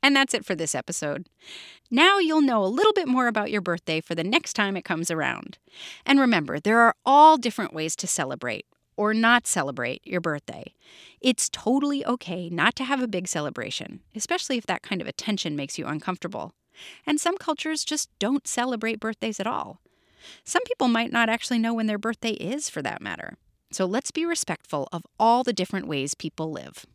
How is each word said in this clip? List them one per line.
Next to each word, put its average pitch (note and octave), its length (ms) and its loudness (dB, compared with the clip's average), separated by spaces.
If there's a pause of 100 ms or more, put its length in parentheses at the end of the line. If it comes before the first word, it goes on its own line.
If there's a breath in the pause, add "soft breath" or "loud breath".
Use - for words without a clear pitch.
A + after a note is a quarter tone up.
And C#4 140 4
that's C4+ 200 2
it - 100 -4
for G3+ 80 -2
this D#3+ 220 -2
episode. C#3+ 520 -4 (640 loud breath)
Now F4 300 6
you'll D#4+ 220 4
know A#3+ 220 4
a F#3+ 40 2
little G4 260 4
bit F4+ 140 2
more B3+ 200 4
about G#3+ 220 0
your G#3 120 -2
birthday E3+ 400 -2
for - 120 -6
the E3 100 -2
next A#3 300 0
time G3 240 0
it - 80 -8
comes E3 240 -2
around. D3+ 480 -4 (480 loud breath)
And C#4 140 6
remember, G3 400 2
there A3 200 4
are A#3 160 8 (100)
all D4 320 10
different A#3 360 -4
ways D#3+ 240 -4
to F3+ 100 -8
celebrate B2 600 -4 (280)
or G#3 200 2
not A#3 320 4
celebrate C3+ 580 -2
your F3+ 160 -2
birthday. D3+ 520 -6 (480 loud breath)
It's - 280 2
totally C#4+ 560 0
okay F3+ 440 -4
not E3+ 260 2
to C4+ 80 -6
have C4 180 -2
a B3 60 -2
big F#3 200 -4
celebration, - 760 -6 (140)
especially C4+ 420 -4
if A3+ 100 -6
that - 160 -2
kind F#3 180 -4
of - 60 -8
attention F#3 480 -4
makes C#3+ 240 -6
you D3+ 80 -6
uncomfortable. F3 640 -6 (520 loud breath)
And D4+ 140 0
some F4+ 180 0
cultures D#4 460 -4
just - 260 -4 (100)
don't C4 280 0
celebrate A3+ 520 -4
birthdays A3 400 -6
at G3 80 -4
all. - 340 -6 (640 loud breath)
Some - 220 0
people D#4+ 220 0
might A#3 240 2
not A#3 180 2
actually A#3 300 0
know A3+ 140 0
when A3+ 140 0
their G#3 100 -2
birthday A3 360 -4
is, C4 360 -6
for D3 140 -8
that - 180 -6
matter. - 360 -10 (340)
So F#3+ 140 -2
let's G#3 260 -2
be E4 140 -2
respectful E3+ 680 -4
of F3 120 -8 (160)
all A#3 240 6
the B3 80 0
different F#3+ 360 -4
ways C#3+ 260 -4
people D#3+ 380 -8
live. - 440 -14